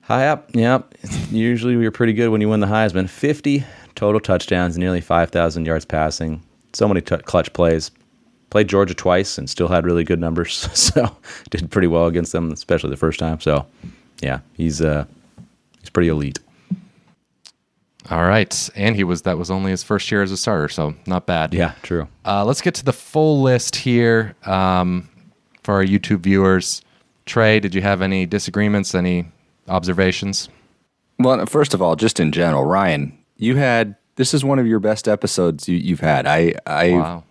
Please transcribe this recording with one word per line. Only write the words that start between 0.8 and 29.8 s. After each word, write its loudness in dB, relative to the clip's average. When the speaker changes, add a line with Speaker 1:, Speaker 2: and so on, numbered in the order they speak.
Speaker 1:
Usually 0
we're 2
pretty 2
good 2
when 2
you 2
win 2
the 2
Heisman. 0
Fifty -2
total 0
touchdowns, 0
nearly 0
five 0
thousand 0
yards -2
passing. -4
So 0
many 2
t-, -4
clutch -2
plays. 2
Played 2
Georgia 2
twice 0
and -10
still -2
had 2
really 2
good 0
numbers, -2
<laughs> -8
so 0
did -4
pretty 2
well 4
against -2
them, -2
especially -2
the -6
first -2
time. -4
So, 0
yeah, -4
he's, -4
uh, 0
he's -20
pretty 2
elite. -4
Speaker 2:
All 0
right, 0
and 0
he 0
was, -2
that -2
was -8
only -2
his -4
first -4
year 2
as -2
a -6
starter, -2
so -4
not -2
bad. -2
Speaker 1:
Yeah, 0
true. -4
Speaker 2:
Uh, 0
let's -2
get -2
to -12
the 0
full 0
list 0
here, 2
um, 0
for 0
our 4
YouTube 0
viewers. 2
Trey, 2
did -2
you 0
have 0
any 0
disagreements, -2
any 0
observations? -2